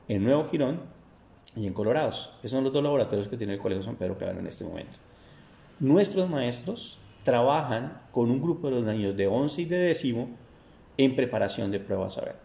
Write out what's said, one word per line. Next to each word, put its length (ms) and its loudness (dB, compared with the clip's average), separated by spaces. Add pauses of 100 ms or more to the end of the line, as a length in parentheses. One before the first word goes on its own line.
en 160 0
Nuevo 220 4
Girón 340 -2 (760)
y 120 -4
en 60 -4
Colorados. 680 0
Esos 120 -8
son 120 0
los 100 0
dos 100 2
laboratorios 440 2
que 100 -8
tiene 160 -4
el 60 -6
Colegio 240 -2
San 120 -8
Pedro 200 -4
Clavel 220 -6
en 100 -8
este 160 -10
momento. 360 -12 (800)
Nuestros 500 4
maestros 720 -4 (240)
trabajan 800 2 (100)
con 200 2
un 100 2
grupo 280 -2
de 60 0
los 100 0
niños 320 0
de 100 2
once 340 0
y 40 -2
de 120 -2
décimo 520 0 (680)
en 180 6
preparación 560 0
de 80 -2
pruebas 340 -2
saber. 320 -8